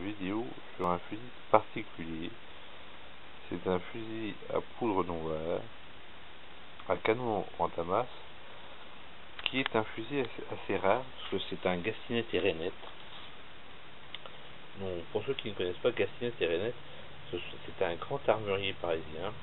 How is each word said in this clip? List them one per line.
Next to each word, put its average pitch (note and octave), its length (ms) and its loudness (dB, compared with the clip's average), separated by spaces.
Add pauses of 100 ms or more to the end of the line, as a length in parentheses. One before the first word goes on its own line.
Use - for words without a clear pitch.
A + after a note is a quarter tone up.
vidéo G#2 400 0 (300)
sur F2+ 120 2
un F2 120 6 (100)
fusil A2 100 -4 (300)
particulier. E2+ 800 2 (1200)
C'est F2+ 160 -2
un F#2 140 6
fusil A2 560 -4 (180)
à - 80 4 (160)
poudre G2 260 4
noire, E2 580 0 (1300)
à F#2 100 4
canon A2+ 460 2 (140)
en E2+ 120 4
damas, E2+ 360 2 (1400)
qui C3 160 2
est - 140 2
un A2 80 8
fusil A#2 360 -2
assez, - 320 -2
assez - 260 0
rare, G2 240 8
parce - 300 -6
que F#2+ 180 2
c'est F2+ 160 -2
un F2+ 120 6
Gastinet A2+ 540 0
et F#2 80 6
Renette. E2+ 340 4 (2000)
Donc, F2+ 260 -2
pour G#2 200 0
ceux - 80 2
qui - 160 -2
ne G2+ 60 -4
connaissent F2+ 220 2
pas B2+ 140 6
Gastinet A#2 480 2
et - 60 6
Renette, F2 300 4 (560)
ce, F2+ 60 -2 (280)
c'est - 180 0
un E2+ 120 4
grand - 340 -2
armurier G2+ 440 4
parisien E2 680 -2